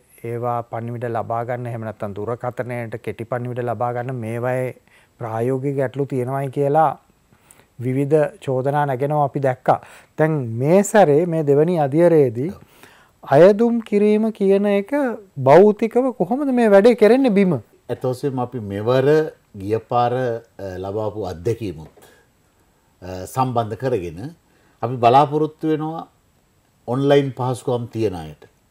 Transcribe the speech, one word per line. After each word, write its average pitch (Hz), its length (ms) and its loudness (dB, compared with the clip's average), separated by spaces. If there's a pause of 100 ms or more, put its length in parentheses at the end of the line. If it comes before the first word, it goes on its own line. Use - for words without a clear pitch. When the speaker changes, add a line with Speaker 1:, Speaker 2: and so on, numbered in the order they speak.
(200)
Speaker 1:
ඒවා 120 420 -6
පණිවිඩ 117 420 -10
ලබා 113 400 -6
ගන්න, 123 220 -8
එහෙම 117 140 -8
නැත්නම් 107 340 -10
දුරකථනයට 120 880 -8
කෙටි 110 220 -10
පණිවිඩ 120 400 -6
ලබා 120 280 -4
ගන්න 123 220 -8
මේවායේ 120 600 -6 (420)
ප්‍රායෝගික 131 600 -4
ගැටලු 135 300 -4
තියෙනවායි 135 440 -6
කියලා 143 400 2 (880)
විවිධ 135 380 0 (240)
චෝදනා 139 460 -2
නැගෙනවා 143 380 -2
අපි 139 160 -4
දැක්කා. 131 380 0 (360)
දැන් 156 180 0 (260)
මේ 165 240 4
සැරේ 175 440 4
මේ 160 180 -2
දෙවනි 156 360 2
අදියරේදී 143 680 2 (760)
අයදුම් 208 560 6
කිරීම 214 520 0
කියන 196 340 2
එක 202 240 0 (460)
භෞතිකව 208 760 4
කොහොමද 254 400 -2
මේ 240 180 4
වැඩේ 202 240 8
කරන්නේ 240 360 4
බිම? 185 220 4 (320)
Speaker 2:
ඇත්ත - 180 -8
වශයෙන්ම 131 360 -4
අපි 120 220 -6
මෙවර 107 460 0 (460)
ගිය 104 260 -4
පාර, 120 340 -2
අ, 117 540 -6 (120)
ලබාපු 101 480 -8
අත්දැකීමුත්, 87 680 -8 (1080)
අ, 92 240 -12
සම්බන්ධ 117 500 -4
කරගෙන 92 440 -6 (600)
අපි 120 140 -6
බලාපොරොත්තු 147 720 2
වෙනවා 156 380 -6 (800)
ඔන්ලයින් 139 440 2
පහසුකම් 123 560 -4
තියන 107 260 -4
අයට. 78 280 -14 (280)